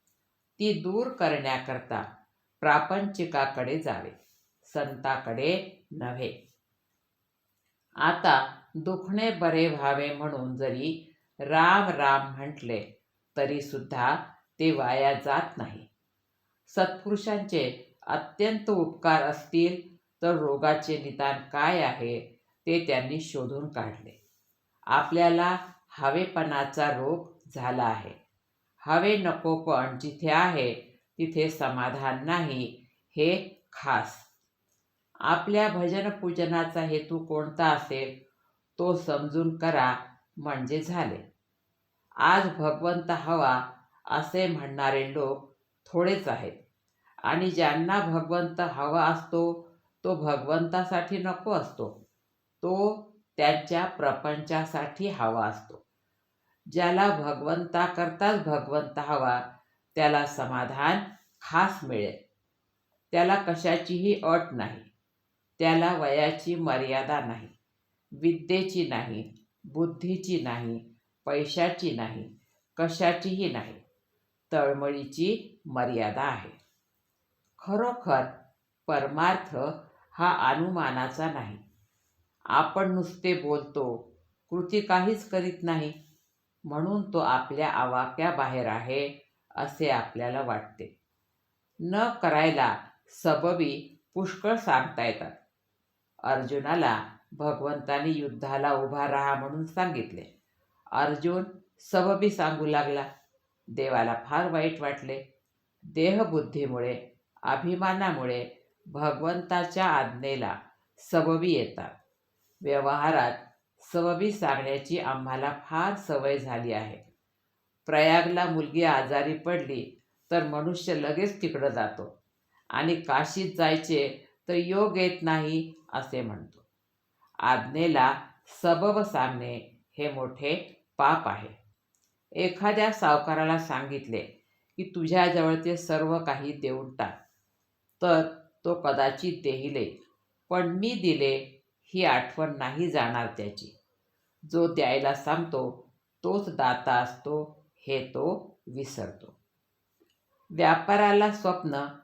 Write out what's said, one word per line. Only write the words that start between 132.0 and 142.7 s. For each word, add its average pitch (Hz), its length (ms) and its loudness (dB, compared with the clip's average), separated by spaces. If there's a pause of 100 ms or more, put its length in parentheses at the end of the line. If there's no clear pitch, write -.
एखाद्या 208 600 2
सावकाराला 160 640 4
सांगितले 135 640 -4 (580)
की 185 160 -8
तुझ्याजवळचे 170 800 4
सर्व 160 420 0
काही 143 340 -4
देऊन 131 440 -6
टाक, 98 200 -6 (840)
तर 170 200 6 (420)
तो 170 100 2
कदाचित 139 680 0
देईले, 135 420 -2 (640)
पण 180 180 2
मी 190 260 0
दिले 139 680 0 (300)
ही 185 100 2
आठवण 143 540 2
नाही 139 320 -2